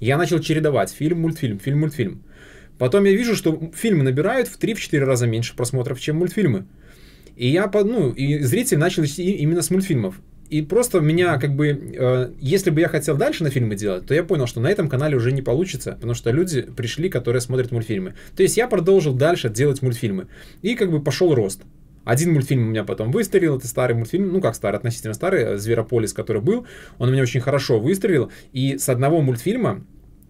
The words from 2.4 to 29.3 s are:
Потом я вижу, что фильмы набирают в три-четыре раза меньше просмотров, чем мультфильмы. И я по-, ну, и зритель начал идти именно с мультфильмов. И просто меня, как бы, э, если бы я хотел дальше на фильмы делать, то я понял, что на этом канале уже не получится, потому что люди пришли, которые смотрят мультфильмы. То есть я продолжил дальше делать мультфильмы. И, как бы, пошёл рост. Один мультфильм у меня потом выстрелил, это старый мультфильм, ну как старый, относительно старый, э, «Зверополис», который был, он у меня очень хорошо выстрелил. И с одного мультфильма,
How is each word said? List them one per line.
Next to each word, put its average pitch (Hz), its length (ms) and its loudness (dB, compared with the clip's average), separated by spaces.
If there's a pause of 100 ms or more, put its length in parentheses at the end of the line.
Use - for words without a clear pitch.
Потом 160 260 4
я 196 80 6
вижу, 233 240 2
что 160 380 -2
фильмы 196 280 2
набирают 165 460 0
в - 80 -16
три-четыре 180 480 -2
раза 123 220 2
меньше 117 300 -2
просмотров, 127 440 -4
чем 151 160 -2
мультфильмы. 170 480 0 (680)
И 123 140 -2
я 185 200 2
по-, 208 160 2
ну, 202 260 0
и 139 300 -2
зритель 156 380 0
начал 170 260 2
идти 175 280 -2
именно 165 300 0
с - 80 -2
мультфильмов. 143 500 0 (300)
И 151 120 -2
просто 190 380 0
меня, 160 380 2
как 143 180 -2
бы, 147 120 2
э, 127 720 0
если 180 320 0
бы 151 100 2
я 165 80 2
хотел 156 280 -2
дальше 269 280 0
на 143 60 0
фильмы 117 260 0
делать, 98 300 -4
то 135 80 0
я 165 80 4
понял, 160 240 0
что 117 140 -6
на 123 100 2
этом 180 180 0
канале 143 280 0
уже 123 160 0
не 139 100 -2
получится, 135 500 -2
потому 117 220 -6
что 117 160 -2
люди 156 320 0
пришли, 123 460 -4
которые 123 320 -2
смотрят 127 320 -2
мультфильмы. 110 420 -4 (220)
То 185 60 4
есть 185 160 4
я 240 100 2
продолжил 180 460 4
дальше 151 340 2
делать 135 340 0
мультфильмы. 113 440 -2 (360)
И, 220 120 0
как 202 160 0
бы, 151 120 0
пошёл 156 320 2
рост. 101 280 0 (420)
Один 156 300 2
мультфильм 131 280 2
у 110 80 0
меня 110 140 0
потом 107 260 -4
выстрелил, 185 460 2
это 123 100 -6
старый 127 300 0
мультфильм, 170 360 0
ну 190 80 0
как 120 140 0
старый, 104 220 -2
относительно 110 380 -4
старый, 170 280 0
э, 104 160 -2
«Зверополис», 113 540 0
который 107 300 -2
был, 220 240 0 (320)
он 123 100 0
у 131 40 4
меня 135 100 2
очень 123 180 0
хорошо 135 400 0
выстрелил. 165 500 0 (220)
И 135 260 -2
с - 100 -4
одного 139 340 2
мультфильма, 135 600 -2 (460)